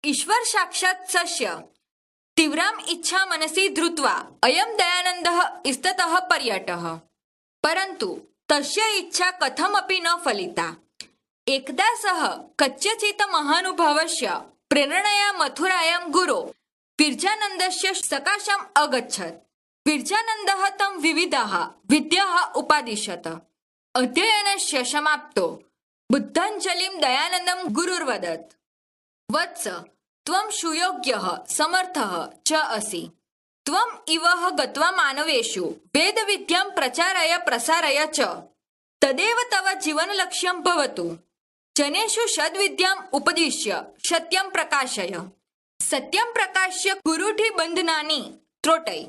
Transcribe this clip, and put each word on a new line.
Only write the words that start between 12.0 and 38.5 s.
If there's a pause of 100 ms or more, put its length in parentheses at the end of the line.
कस्यचित्
महानुभावस्य (420)
प्रेरणया
मथुरायां
गुरो (460)
विरजानन्दस्य
सकाशाम् (100)
अगच्छत्. (400)
विरजानन्दः
तं
विविधाः (240)
विद्याः
उपादिशत. (480)
अध्ययनस्य
समाप्तो (500)
बुद्धाञ्जलिं
दयानन्दं
गुरुर्वदत्, (760)
"वत्स, (580)
त्वं
सुयोग्यः (120)
समर्थः (180)
च
असि. (560)
त्वम्
इवः
गत्वा
मानवेषु (320)
वेदविद्यां
प्रचारय
प्रसारय
च. (800)